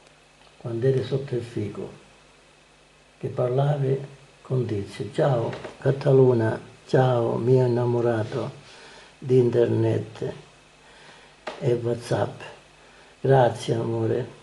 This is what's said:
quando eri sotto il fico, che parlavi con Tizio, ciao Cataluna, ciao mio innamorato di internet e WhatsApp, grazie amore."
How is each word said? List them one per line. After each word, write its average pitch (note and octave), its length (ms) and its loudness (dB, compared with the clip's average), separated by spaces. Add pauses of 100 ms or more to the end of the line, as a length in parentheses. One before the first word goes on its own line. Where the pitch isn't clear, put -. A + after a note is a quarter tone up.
(560)
quando A#2 300 -4
eri C3 180 2
sotto - 300 -4
il A#2 80 -2
fico, G2+ 500 -8 (1300)
che - 100 -8
parlavi C3+ 880 -2 (220)
con B2+ 260 -2
Tizio, G#2+ 460 -6
ciao C3+ 400 0 (260)
Cataluna, B2+ 840 4 (260)
ciao B2 500 2
mio B2+ 300 4
innamorato A#2+ 840 0 (680)
di C3 220 2
internet A2+ 920 0 (1300)
e B2+ 140 0
WhatsApp, A#2 680 -4 (800)
grazie B2+ 540 2
amore." A2+ 540 -2 (140)